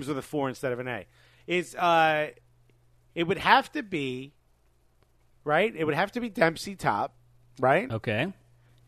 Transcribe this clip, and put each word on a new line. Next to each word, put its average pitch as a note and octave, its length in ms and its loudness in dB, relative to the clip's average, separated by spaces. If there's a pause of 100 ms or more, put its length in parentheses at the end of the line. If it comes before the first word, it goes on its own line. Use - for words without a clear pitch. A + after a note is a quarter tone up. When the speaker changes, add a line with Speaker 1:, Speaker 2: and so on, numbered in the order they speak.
Speaker 1:
Dreams. C3 40 -12
Speaker 2:
with C#3+ 100 -4
a B2 40 -8
four C#3 280 -4
instead B2+ 220 -6
of A#2+ 80 -6
an B2+ 80 -8
A. A2 180 -8 (400)
Is, F3 280 -4
uh, D#3+ 540 4 (840)
it E3+ 100 -2
would D#3+ 140 -2
have A3 340 4
to D4+ 100 -8
be, C#3 520 -8 (1120)
right? F3 300 2
It D#3+ 100 -2
would D3+ 100 0
have F#3+ 180 0
to A#3+ 80 -6
be A#3+ 80 -6
Dempsey F#3+ 460 0
top, B2 400 -2 (440)
right? C#3+ 320 2
Speaker 1:
Okay. A2+ 420 -2 (560)